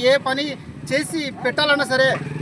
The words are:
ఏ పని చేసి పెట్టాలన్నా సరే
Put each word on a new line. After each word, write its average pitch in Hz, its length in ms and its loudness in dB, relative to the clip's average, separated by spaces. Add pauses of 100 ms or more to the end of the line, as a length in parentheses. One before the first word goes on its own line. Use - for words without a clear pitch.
(100)
ఏ 277 40 8 (140)
పని 277 180 -2 (460)
చేసి 302 280 -2 (240)
పెట్టాలన్నా 285 480 2
సరే 262 160 4 (340)